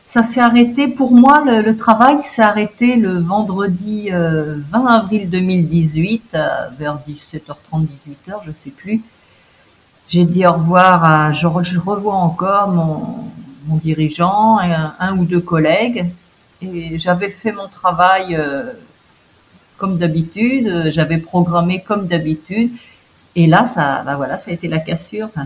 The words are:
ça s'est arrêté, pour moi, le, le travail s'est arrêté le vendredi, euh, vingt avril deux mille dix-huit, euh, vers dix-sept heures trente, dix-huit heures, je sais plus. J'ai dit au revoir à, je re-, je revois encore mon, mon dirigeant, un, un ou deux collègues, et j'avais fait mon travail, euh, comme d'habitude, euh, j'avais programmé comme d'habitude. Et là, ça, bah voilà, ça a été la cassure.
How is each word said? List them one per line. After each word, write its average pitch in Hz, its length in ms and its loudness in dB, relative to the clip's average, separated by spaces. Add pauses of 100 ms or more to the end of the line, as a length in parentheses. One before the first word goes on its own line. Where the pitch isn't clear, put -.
ça 233 180 0
s'est 233 160 0
arrêté, 240 480 4
pour 247 240 0
moi, 269 340 8
le, 233 160 4
le 220 140 2
travail 240 460 4
s'est - 200 -2
arrêté 214 540 2
le 185 240 2
vendredi, 202 960 -2
euh, 160 420 0 (160)
vingt 240 140 0
avril 214 440 0
deux 185 100 -2
mille 185 280 2
dix-huit, 165 560 0 (120)
euh, 151 120 0 (320)
vers 147 260 -6
dix-sept 151 440 -16
heures 143 100 -16 (100)
trente, 160 160 -2
dix-huit 143 460 -16
heures, 208 160 -12
je 156 60 -14
sais 139 180 -16
plus. 214 300 -6 (1080)
J'ai 175 160 2
dit 175 220 2
au 170 80 6
revoir 175 500 4
à, 156 300 2
je 170 140 -2
re-, 170 180 0
je 180 120 -4
revois 196 380 -4
encore 190 540 0
mon, 160 360 -2 (640)
mon 156 80 -2
dirigeant, 170 840 0
un, 160 400 -2
un 190 180 -2
ou 180 80 2
deux 175 160 0
collègues, 175 640 0 (560)
et 170 360 -8
j'avais 180 320 -2
fait 208 220 -6
mon 202 160 -12
travail, 180 680 0
euh, 139 360 -6 (1080)
comme 190 200 -4
d'habitude, 202 720 0
euh, 165 240 0
j'avais 160 260 0
programmé 175 680 0
comme 202 220 -4
d'habitude. 170 600 -2 (680)
Et 165 100 6
là, 190 200 4
ça, 139 380 -2
bah 139 100 -4
voilà, 139 220 -6
ça - 140 -12
a - 20 -4
été 170 160 -8
la 160 100 -2
cassure. 170 480 -8 (180)